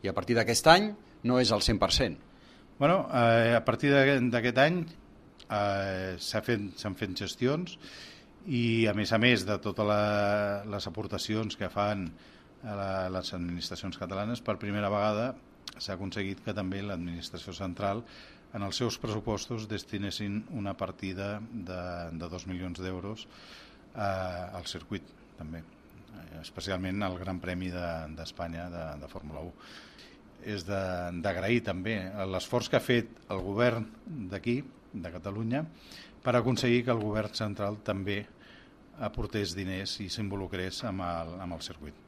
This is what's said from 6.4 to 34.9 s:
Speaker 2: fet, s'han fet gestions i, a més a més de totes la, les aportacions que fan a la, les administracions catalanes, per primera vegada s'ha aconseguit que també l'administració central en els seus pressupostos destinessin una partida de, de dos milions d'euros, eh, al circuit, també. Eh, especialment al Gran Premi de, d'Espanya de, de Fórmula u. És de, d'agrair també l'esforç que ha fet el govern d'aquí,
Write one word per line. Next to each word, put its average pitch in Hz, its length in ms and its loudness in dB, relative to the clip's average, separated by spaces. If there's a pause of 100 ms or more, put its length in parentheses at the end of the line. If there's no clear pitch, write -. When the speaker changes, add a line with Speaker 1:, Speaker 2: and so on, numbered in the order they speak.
Speaker 2:
fet, 113 200 2 (180)
s'han 98 180 -4
fet 98 220 -2
gestions 139 560 0 (720)
i, 117 420 4
a 101 80 2
més 104 160 0
a 107 80 6
més 117 240 8
de 101 160 2
totes 104 240 0
la, 104 800 2
les 101 240 -4
aportacions 107 720 -2
que 95 100 -2
fan 101 380 0 (560)
a 104 160 -6
la, 98 80 -4 (260)
les 92 220 -4
administracions 87 640 -6
catalanes, 101 420 -4
per 104 160 -2
primera 101 320 -2
vegada 107 380 2 (500)
s'ha - 160 -6
aconseguit 95 480 -4
que 107 160 -4
també 98 240 -4
l'administració 87 720 -8
central 98 480 -2 (540)
en 101 100 -4
els 95 160 -4
seus 117 220 0
pressupostos 107 680 -2
destinessin 101 720 -4 (160)
una 98 220 -4
partida 98 560 -4 (160)
de, 92 300 -8 (360)
de 85 160 -6
dos 90 160 -8
milions 90 320 -6
d'euros, 92 460 -6 (680)
eh, 95 640 -4
al 90 120 -8
circuit, 87 360 -6 (320)
també. 80 240 -10
Eh, - 800 -18
especialment 92 640 -2
al 90 160 -2
Gran 92 220 -4
Premi 90 300 -2
de, 87 160 -2 (280)
d'Espanya 85 560 -8
de, 85 120 -6 (180)
de 76 80 -14
Fórmula 76 340 -10
u. 87 80 -12 (920)
És 101 200 -4
de, 95 200 -2 (360)
d'agrair 98 460 2
també 98 320 -2 (320)
l'esforç 117 400 0
que 123 80 4
ha - 140 -4
fet - 360 0
el 95 140 -2
govern 110 480 2 (400)
d'aquí, 120 320 -2 (300)